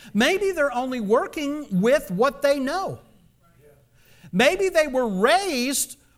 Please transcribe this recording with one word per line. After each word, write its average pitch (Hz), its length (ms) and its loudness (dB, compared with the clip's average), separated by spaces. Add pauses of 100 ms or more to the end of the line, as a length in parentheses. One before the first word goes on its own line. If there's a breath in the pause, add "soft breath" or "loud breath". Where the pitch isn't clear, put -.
(120)
Maybe 381 400 0
they're 285 220 -2
only 254 260 -4
working 277 800 -2
with 269 300 2
what 247 320 0
they 285 160 2
know. 269 420 -4 (1300 loud breath)
Maybe 349 380 2
they 330 180 2
were 254 220 0
raised 262 880 0 (220 soft breath)